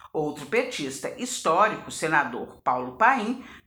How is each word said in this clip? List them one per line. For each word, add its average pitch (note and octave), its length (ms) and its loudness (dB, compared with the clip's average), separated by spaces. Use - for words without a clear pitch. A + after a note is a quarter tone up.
Outro D3 320 -2
petista D3 720 -2
histórico, G3+ 720 2
senador C3 760 -2
Paulo B2+ 320 -2
Paim, B3 480 2